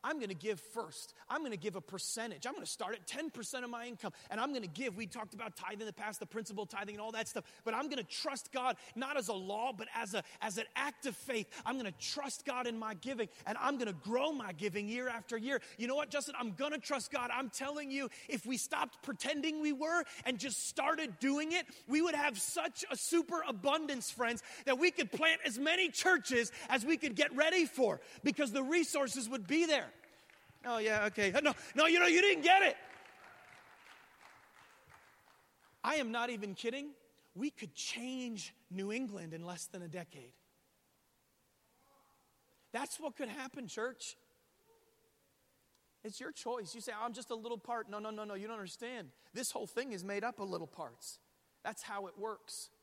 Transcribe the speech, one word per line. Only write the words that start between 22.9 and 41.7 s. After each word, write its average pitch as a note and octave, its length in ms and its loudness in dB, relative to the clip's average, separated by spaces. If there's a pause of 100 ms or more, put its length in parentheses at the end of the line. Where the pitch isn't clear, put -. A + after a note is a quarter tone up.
super E4 520 2
abundance, C#4 640 0
friends, A#3 320 0 (220)
that C4 120 4
we F4 140 8
could C#4+ 180 0
plant D#4+ 340 6
as A#3+ 140 0
many E4 300 4
churches C4 640 4 (160)
as B3 180 4
we D#4 100 6
could B3 200 0
get D4 180 4
ready D#4+ 300 8
for, A#3+ 360 4 (220)
because C#4 300 2
the C4+ 100 2
resources C4+ 680 2
would A3 200 -4
be D#4+ 160 6
there. C#4 240 4 (800)
Oh, A#3 100 0
yeah, G#3+ 260 4
okay. G3+ 280 4 (100)
No, C#4+ 120 6 (220)
no, D4+ 100 8
you E4+ 140 8
know, F4 60 10
you F4 140 10
didn't F#4 220 8
get F#4 200 10
it. E4+ 140 6 (3000)
I C4+ 120 4
am C4 160 2
not A#3 180 0
even G#3 260 -4
kidding. C4+ 340 -4 (480)
We C4+ 140 0
could F#3 220 -12
change B3 800 -6 (160)
New G3 220 -2
England G3+ 420 -4
in E3 140 -8
less F3 200 -8
than F#3 140 -10
a F3 80 -8
decade. D3+ 440 -10 (2500)